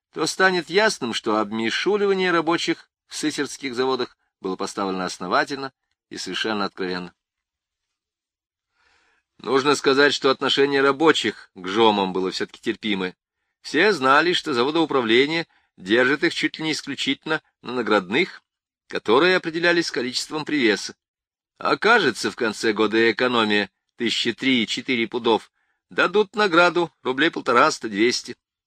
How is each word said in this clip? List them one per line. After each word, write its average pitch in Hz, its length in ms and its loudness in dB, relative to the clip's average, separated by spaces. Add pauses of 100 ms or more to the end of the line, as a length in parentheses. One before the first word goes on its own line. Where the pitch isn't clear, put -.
(120)
то 160 140 -4
станет 180 440 0
ясным, 175 440 0
что 110 240 -2
обмешуливание 180 920 0
рабочих 165 580 -2 (160)
в - 80 -18
сысертских 135 640 -6
заводах 127 400 -2 (240)
было 95 160 -6
поставлено 95 480 -4
основательно 135 680 -4 (360)
и - 80 -14
совершенно 101 480 -4
откровенно. 90 500 -8 (2250)
Нужно 131 380 2
сказать, 139 360 4
что 135 180 0
отношение 139 500 0
рабочих 139 760 2
к 92 140 -14
жомам 104 440 4
было 92 200 -2
все-таки - 280 -8
терпимое. 98 560 -6 (460)
Все 185 300 2
знали, 147 400 4
что 160 200 -4
заводоуправление 143 960 2 (300)
держит 127 480 2
их 165 100 0
чуть - 240 -4
ли 156 60 -8
не 156 80 -2
исключительно 139 680 -6 (220)
на 117 100 -10
наградных, 107 680 -2 (460)
которые 147 480 2
определялись 170 540 -2
количеством 135 540 -6
привеса. 113 500 0 (640)
Окажется 143 720 0
в - 60 -10
конце 113 360 -2
года 110 380 2
экономия 110 600 0 (260)
тысячи 117 360 -4
три-четыре 120 720 -2
пудов, 117 460 -2 (380)
дадут 180 440 0
награду 175 560 2 (120)
рублей 131 280 -2
полтораста, 135 580 2
двести. 113 480 0 (300)